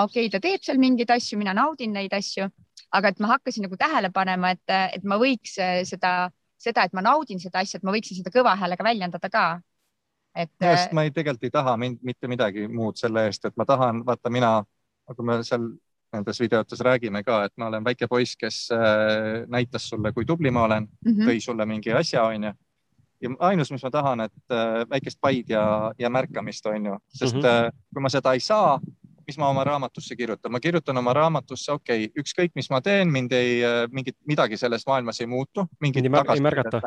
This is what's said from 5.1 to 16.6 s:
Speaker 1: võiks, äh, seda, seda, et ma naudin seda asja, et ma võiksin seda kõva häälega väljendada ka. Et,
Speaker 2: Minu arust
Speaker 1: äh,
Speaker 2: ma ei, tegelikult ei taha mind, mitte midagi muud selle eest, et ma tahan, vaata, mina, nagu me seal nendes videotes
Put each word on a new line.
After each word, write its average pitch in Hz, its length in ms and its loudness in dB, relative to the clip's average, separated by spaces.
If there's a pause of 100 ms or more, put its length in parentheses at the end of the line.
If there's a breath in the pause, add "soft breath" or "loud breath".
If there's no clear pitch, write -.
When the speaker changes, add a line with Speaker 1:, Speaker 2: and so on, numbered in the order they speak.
Speaker 1:
võiks, 262 400 0
äh, 180 240 0
seda, 180 460 0 (260)
seda, 226 320 2
et - 80 -10
ma 185 80 -2
naudin 262 340 2
seda 185 220 -4
asja, 196 160 -6
et 175 80 -8
ma 190 80 0
võiksin 208 240 -4
seda 185 160 -10
kõva 240 240 4
häälega 185 300 -2
väljendada 190 420 -2
ka. 214 140 2 (920)
Et, 170 140 -4 (100)
Speaker 2:
Minu 175 120 4
arust 180 180 4
Speaker 1:
äh, 165 80 -2
Speaker 2:
ma 156 80 4
ei, 143 80 -2
tegelikult 143 320 -2
ei 120 80 -4
taha 131 240 2
mind, 120 240 -4
mitte 123 260 -6
midagi 107 400 -2
muud 113 300 -4
selle 113 320 0
eest, - 160 -8
et 104 160 -4
ma 107 80 0
tahan, 127 400 2
vaata, 117 240 -2
mina, 120 220 4 (540)
nagu 120 200 -8
me 117 160 2
seal 117 240 -2 (440)
nendes 104 280 -6
videotes 110 400 0